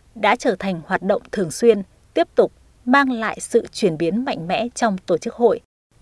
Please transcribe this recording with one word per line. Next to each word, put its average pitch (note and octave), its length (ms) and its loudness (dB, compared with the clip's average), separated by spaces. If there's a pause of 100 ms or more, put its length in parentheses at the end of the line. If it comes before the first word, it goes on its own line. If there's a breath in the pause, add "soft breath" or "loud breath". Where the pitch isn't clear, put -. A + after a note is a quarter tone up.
(140)
đã G#3+ 220 2
trở A3+ 220 -2
thành F#3 280 -4
hoạt F#3 160 -4
động G3 200 0 (100)
thường F3 180 -4
xuyên, A3 320 2 (320)
tiếp E4 200 0
tục G3+ 180 2 (320)
mang C4 280 4
lại A3 280 -6
sự A3+ 320 0
chuyển E3 260 0
biến F3 260 -2
mạnh F3+ 220 -6
mẽ F#3 280 -2
trong G3+ 240 -2
tổ F3 200 -2
chức - 160 -10
hội A3+ 260 2 (420)